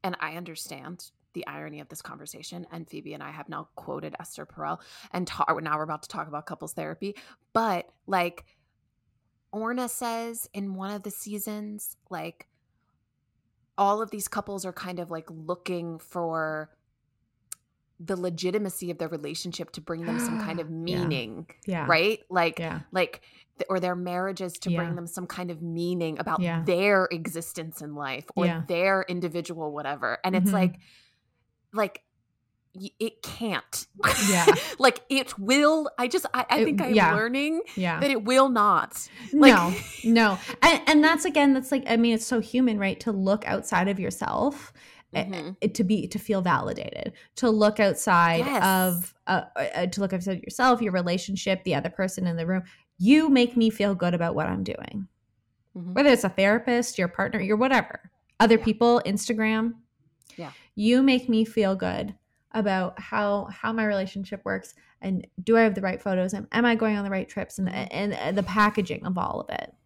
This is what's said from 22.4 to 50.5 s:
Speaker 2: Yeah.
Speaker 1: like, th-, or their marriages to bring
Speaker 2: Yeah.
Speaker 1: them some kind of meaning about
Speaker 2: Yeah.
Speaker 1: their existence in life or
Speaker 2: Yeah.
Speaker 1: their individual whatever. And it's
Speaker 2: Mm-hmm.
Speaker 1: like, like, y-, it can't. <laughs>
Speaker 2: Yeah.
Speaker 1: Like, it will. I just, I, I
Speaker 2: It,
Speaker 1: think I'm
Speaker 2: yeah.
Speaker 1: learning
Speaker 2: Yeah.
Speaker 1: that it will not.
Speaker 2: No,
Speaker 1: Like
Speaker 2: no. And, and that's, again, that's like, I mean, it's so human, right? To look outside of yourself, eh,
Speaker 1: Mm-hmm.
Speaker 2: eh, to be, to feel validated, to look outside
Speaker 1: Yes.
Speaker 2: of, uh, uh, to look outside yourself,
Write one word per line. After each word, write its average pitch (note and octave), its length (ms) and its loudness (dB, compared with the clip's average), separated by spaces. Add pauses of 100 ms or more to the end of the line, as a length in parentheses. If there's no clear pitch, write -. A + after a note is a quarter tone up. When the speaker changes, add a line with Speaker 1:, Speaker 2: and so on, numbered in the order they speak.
Speaker 2:
Yeah. D#3+ 220 -6 (100)
Speaker 1:
like, F3+ 300 -2 (360)
th-, - 120 -6
or F#3 100 0
their F3+ 160 -2
marriages F3+ 640 -6
to F3+ 100 -6
bring E3+ 200 -2
Speaker 2:
Yeah. E3+ 60 -4
Speaker 1:
them E3+ 120 -10
some F#3+ 180 -10
kind F3+ 240 -8
of D#3+ 120 -10
meaning E3+ 580 -4
about D#3+ 220 -2
Speaker 2:
Yeah. E3 220 -2
Speaker 1:
their F#3 480 4
existence E3 720 -10
in D3 140 -12
life C3+ 300 -8 (100)
or F3+ 100 0
Speaker 2:
Yeah. E3 220 0
Speaker 1:
their F#3 360 2
individual E3+ 680 -6
whatever. C#3 520 -6
And F#3+ 120 0
it's F#3 120 4
Speaker 2:
Mm-hmm. F#3+ 60 2
Speaker 1:
like, F#3 260 0 (920)
like, G#3 300 -4 (720)
y-, F#3+ 240 -14
it - 240 -6
can't. - 640 -8 (160)
<laughs> G3 260 2
Speaker 2:
Yeah. F3 160 4 (320)
Speaker 1:
Like, B3+ 220 4 (100)
it C4+ 300 -2
will. D4 580 4
I B3 100 -2
just, F4+ 280 -2
I, B3+ 160 -2
I G#3+ 80 4
Speaker 2:
It, A3 60 4
Speaker 1:
think C#4 160 0
I'm - 120 0
Speaker 2:
yeah. G3+ 220 6
Speaker 1:
learning C#4 480 -2 (120)
Speaker 2:
Yeah. E3+ 240 -2
Speaker 1:
that C#4 120 2
it A3+ 120 0
will C4 260 6
not. G#3 600 2 (240)
Speaker 2:
No, D4 60 4
Speaker 1:
Like G3 440 8 (200)
Speaker 2:
no. A3+ 340 6 (240)
And, D#4+ 240 8
and D4+ 180 8
that's, E4 220 4
again, C#4+ 300 6
that's C4 160 -2
like, C4+ 160 0
I A#3 100 2
mean, A#3 160 4
it's A3 140 -2
so A#3 140 2
human, A#3+ 360 2
right? G3 240 -2
To A#3 100 -4
look G3 360 0
outside F#3+ 400 0
of G3 120 -2
yourself, B3 720 -4 (420)
eh, D#3 120 -2
Speaker 1:
Mm-hmm. F3 240 -8 (120)
Speaker 2:
eh, - 80 0
to G3+ 140 -2
be, F#3 240 0
to G#3 120 -8
feel G3 220 -2
validated, - 720 -4 (240)
to B3 120 2
look G#3+ 300 4
outside E3+ 640 4
Speaker 1:
Yes. C4+ 180 0
Speaker 2:
of, F#3 500 2 (120)
uh, F3+ 160 2 (140)
uh, E3+ 320 -2
to F#3+ 140 -4
look G3 120 -2
outside F#3 300 -4
yourself, B3 380 2